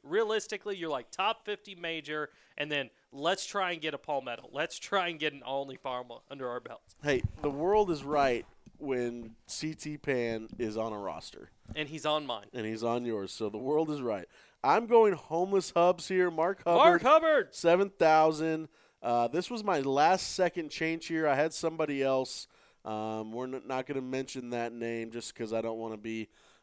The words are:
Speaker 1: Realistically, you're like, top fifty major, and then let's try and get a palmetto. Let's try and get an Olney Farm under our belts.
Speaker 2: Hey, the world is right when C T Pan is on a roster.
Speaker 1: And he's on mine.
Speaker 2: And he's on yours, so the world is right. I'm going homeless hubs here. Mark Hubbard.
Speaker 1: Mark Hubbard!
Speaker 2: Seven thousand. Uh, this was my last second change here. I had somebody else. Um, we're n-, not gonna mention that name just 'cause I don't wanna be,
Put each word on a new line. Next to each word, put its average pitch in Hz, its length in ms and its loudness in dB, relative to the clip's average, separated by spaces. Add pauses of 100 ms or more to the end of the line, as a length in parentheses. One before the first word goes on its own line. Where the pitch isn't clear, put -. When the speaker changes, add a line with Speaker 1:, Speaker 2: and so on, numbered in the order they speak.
Speaker 1:
Realistically, 208 760 -2
you're 165 140 -6
like, 131 200 -4
top 214 340 -2
fifty 208 300 -10
major, 151 560 -6 (260)
and 147 140 -4
then 143 200 -2 (220)
let's 160 340 -2
try 185 260 -2
and 165 80 -8
get 151 140 -4
a 139 40 -6
palmetto. 127 540 -6
Let's 151 260 -4
try 190 300 -2
and 165 100 -6
get 151 140 0
an 139 120 -14
Olney 135 320 -4
Farm 127 300 -6 (240)
under 135 180 -8
our 120 120 -6
belts. 117 420 -16
Speaker 2:
Hey, 147 200 2 (200)
the 147 80 0
world 185 400 2
is 147 140 -4
right 139 420 0 (320)
when 120 580 -4 (100)
C 156 280 -6
T 151 240 -10
Pan 117 500 -2 (100)
is 110 180 -4
on 110 160 -2
a 107 60 -6
roster. 90 520 -10 (260)
Speaker 1:
And 151 120 -6
he's 151 180 -10
on 151 200 0
mine. 107 260 -8
Speaker 2:
And 117 140 -4
he's 110 180 -4
on 120 200 0
yours, 104 280 -4
so 110 160 -4
the 107 100 -8
world 151 320 0
is 147 120 -6
right. 90 240 -4 (360)
I'm 185 240 4
going 220 260 8
homeless 180 640 -2
hubs 175 320 4
here. 185 220 4
Mark 165 340 0
Hubbard. 175 200 6
Speaker 1:
Mark 339 180 8
Hubbard! 302 520 6
Speaker 2:
Seven 180 360 4
thousand. 160 800 4 (340)
Uh, 120 260 2
this 160 220 -2
was 233 120 -6
my 190 180 0
last 143 540 2
second 160 360 -2
change 165 360 -4
here. 160 220 0
I 143 60 4
had 156 180 2
somebody 156 500 -2
else. 131 460 -2 (380)
Um, 110 460 -6
we're 120 140 -6
n-, 127 200 -10
not 131 200 -4
gonna 139 160 -4
mention 131 480 -6
that 117 220 -4
name 117 380 -6
just 117 240 -10
'cause 110 200 -8
I 113 80 0
don't 113 160 -4
wanna 110 200 -6
be, 110 300 -8 (340)